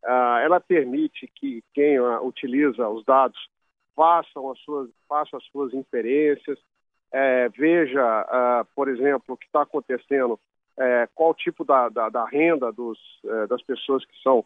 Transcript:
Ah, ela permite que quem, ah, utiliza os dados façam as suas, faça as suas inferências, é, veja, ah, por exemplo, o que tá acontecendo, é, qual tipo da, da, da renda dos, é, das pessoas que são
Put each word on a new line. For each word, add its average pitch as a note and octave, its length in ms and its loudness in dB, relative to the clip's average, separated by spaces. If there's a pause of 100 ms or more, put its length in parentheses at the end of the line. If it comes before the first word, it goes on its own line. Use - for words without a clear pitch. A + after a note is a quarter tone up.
Ah, B2 380 2
ela F3 180 2
permite E3+ 720 -2
que B2 280 -10 (100)
quem, C#3+ 260 2
ah, B2 240 0
utiliza B2 680 -2
os A2 160 -8
dados C3 340 2 (580)
façam D#3 540 2
as B2 100 -14
suas, C#3 300 -8 (180)
faça D3 280 -4
as A#2+ 80 -14
suas C#3 280 -8
inferências, C3+ 840 -2 (540)
é, B2+ 380 0
veja, C#3+ 520 0
ah, A#2+ 720 0
por C#3 140 -2
exemplo, C3 460 -2
o - 20 -20
que - 160 -20
tá D3 100 2
acontecendo, C3 760 -4 (360)
é, B2 380 0
qual E3 180 2
tipo E3 320 -6
da, C3 240 4
da, A2 200 -2
da A2+ 160 -4
renda C3+ 480 0
dos, A2+ 260 -10 (260)
é, G#2+ 220 -4
das A#2+ 160 -4
pessoas C3 420 -4
que - 160 -20
são C3 260 4